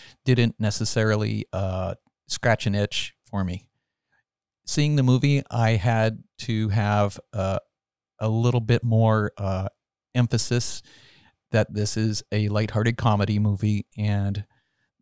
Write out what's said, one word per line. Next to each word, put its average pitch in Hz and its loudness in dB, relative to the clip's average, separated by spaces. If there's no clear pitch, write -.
didn't 120 2
necessarily, 107 0
uh, 92 -4
scratch - 0
an 101 0
itch - -4
for 98 -6
me. 92 -6
Seeing 147 0
the 135 4
movie, 131 4
I 113 2
had 113 0
to 110 -2
have, 104 0
uh, 95 -2
a 110 -2
little 117 2
bit 110 2
more, 110 2
uh, 95 -4
emphasis 120 -2
that 107 0
this 104 -2
is 110 -2
a 104 0
lighthearted 107 0
comedy 104 2
movie, 104 0
and 101 -2